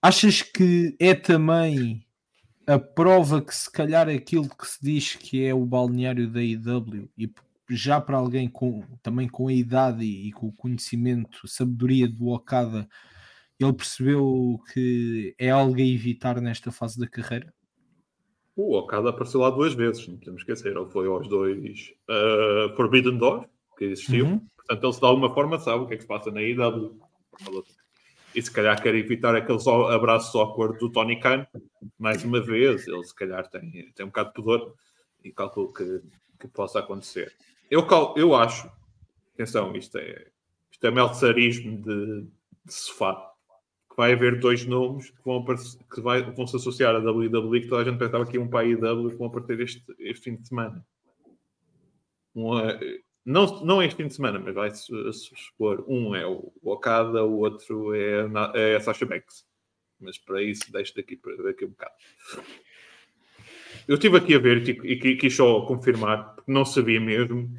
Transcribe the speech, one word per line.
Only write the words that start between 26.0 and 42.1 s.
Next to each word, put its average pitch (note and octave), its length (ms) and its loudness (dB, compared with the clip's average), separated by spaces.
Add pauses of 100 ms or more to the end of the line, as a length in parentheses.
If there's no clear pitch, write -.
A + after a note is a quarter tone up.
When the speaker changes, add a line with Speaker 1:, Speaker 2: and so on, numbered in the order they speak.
Speaker 2:
se - 60 -20
passa G#2 200 -6
na G#2 120 -8
A - 20 -4
E A#2 120 -2
W. A#2 440 -2 (1400)
E A#2 60 -2
se A#2+ 80 -10
calhar G#2+ 320 2
quer A2+ 140 2
evitar A2+ 400 0
aqueles A2+ 320 0
o-, A#2 220 4
abraços A2+ 440 2
awkward A2 460 0
do A#2+ 120 -4
Tony A#2 280 0
Khan. C3+ 260 2 (540)
Mais A2 240 -4
uma A#2+ 180 0
vez, A2+ 460 2
ele F2 160 -8
se - 100 -20
calhar F#2 340 -8
tem, E2+ 460 -18
tem G2 120 -12
um G2 40 -12
bocado G#2+ 200 -4
de - 40 -20
pudor A#2 420 -2 (480)
e F#2+ 80 -18
calculo G2 400 -8
que, F#2 300 -8 (380)
que - 80 -20
possa G2+ 320 -6
acontecer. G2 520 -10 (380)
Eu D#3+ 160 4
cal-, D#3+ 320 4
eu D#3+ 160 6
acho, A#2 340 2 (680)
atenção, G#2 400 -4
isto - 240 -12
é, - 320 -16 (400)
isto - 160 -2
é - 20 4
meltzerismo A#2+ 920 2
de, G#2 420 -6 (400)